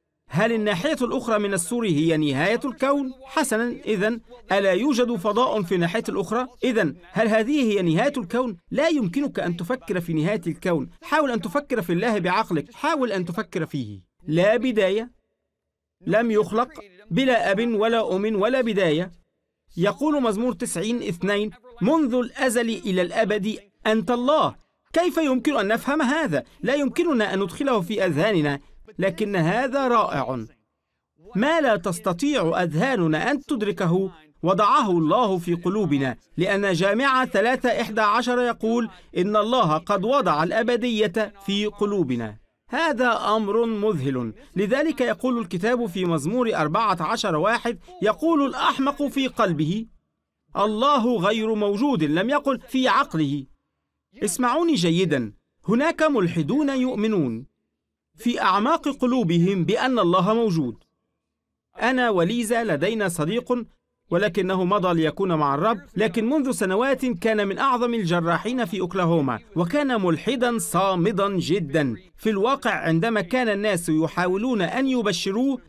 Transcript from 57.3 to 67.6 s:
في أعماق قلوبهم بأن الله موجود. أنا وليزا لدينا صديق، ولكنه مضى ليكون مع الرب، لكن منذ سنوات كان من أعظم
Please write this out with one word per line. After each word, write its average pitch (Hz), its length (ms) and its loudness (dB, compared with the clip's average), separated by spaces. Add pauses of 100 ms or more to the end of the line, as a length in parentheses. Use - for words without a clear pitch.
في 240 220 -2
أعماق 226 480 2
قلوبهم 196 760 2
بأن 240 340 0
الله 185 360 2
موجود. 165 500 -2 (1000)
أنا 247 280 2
وليزا 220 540 0
لدينا 196 440 0
صديق، 220 580 -2 (440)
ولكنه 190 540 0
مضى 185 300 2
ليكون 165 400 0
مع 147 200 2
الرب، 208 240 0 (180)
لكن 214 340 0
منذ 277 200 0
سنوات 226 560 0
كان 214 420 0
من 196 100 -4
أعظم 247 360 0